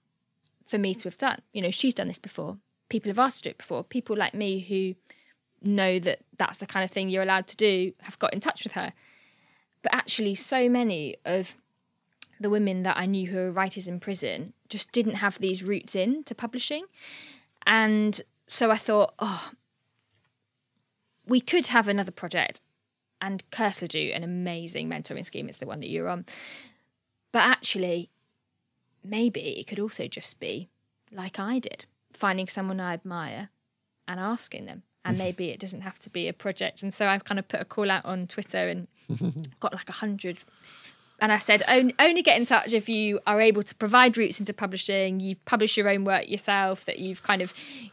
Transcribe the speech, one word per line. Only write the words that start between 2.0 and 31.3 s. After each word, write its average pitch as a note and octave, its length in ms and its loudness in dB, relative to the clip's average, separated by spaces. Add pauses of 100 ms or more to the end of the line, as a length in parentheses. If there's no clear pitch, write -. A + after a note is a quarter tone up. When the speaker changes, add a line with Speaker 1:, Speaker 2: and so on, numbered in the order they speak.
Speaker 1:
this F3 120 -8
before. F3 360 -10 (320)
People G#3+ 220 -4
have G3 80 -2
asked B3+ 200 2
to - 100 -8
do - 20 -4
it - 80 -16
before. - 260 -6
People A#3 320 -4
like G3 180 0
me G3 260 -2
who F#3+ 340 -2 (720)
know F#3+ 300 4
that F3 220 -2 (180)
that's - 200 -2
the G3 80 -12
kind F#3+ 180 -2
of F#3 60 -6
thing F#3+ 180 -4
you're F#3+ 140 0
allowed F#3+ 260 2
to - 80 -10
do F#3+ 360 2 (100)
have - 160 -16
got - 140 0
in G#3 80 -4
touch - 240 -2
with - 100 -8
her. F#3 180 -6 (880)
But - 120 2
actually, G#3+ 420 0
so B3+ 320 2
many G#3+ 560 2
of F#3 320 -2 (840)
the G#3 100 0
women G3 320 2
that F#3 140 0
I F3+ 100 -2
knew F#3+ 240 0
who G3 60 -4
were F#3 160 -2
writers F#3 360 -2
in F3+ 120 -6
prison D#3+ 520 -6 (160)
just - 220 -6
didn't A3 260 2
have G3+ 220 -2
these F#3+ 240 -2
routes G3 320 -4
in A#3+ 300 0
to A#3+ 100 -12
publishing. B3+ 500 -6 (840)
And G#3+ 540 4 (260)
so - 240 2
I G#3+ 60 6
thought, G#3+ 420 4
"Oh, G3 320 -4 (1800)
we B3+ 140 4
could E4 280 0
have A3+ 200 4
another G3+ 240 0
project." - 480 -4 (600)
And F#3+ 300 -6
Cursor G3 360 -2
do D#3 280 -4
an E3+ 80 -6
amazing E3+ 680 -6
mentoring D#3+ 340 -10
scheme. - 240 -10
It's - 100 -12
the - 80 -10
one - 140 -10
that - 80 -10
you're E3 200 -6
on. F3+ 180 -6 (1080)
But A#3 100 6
actually, F3+ 680 2 (920)
maybe G#3 560 -2
it - 80 -12
could G#3 120 -8
also G#3 300 -6
just - 320 -10
be A#2 280 -6 (420)
like F#3 280 -10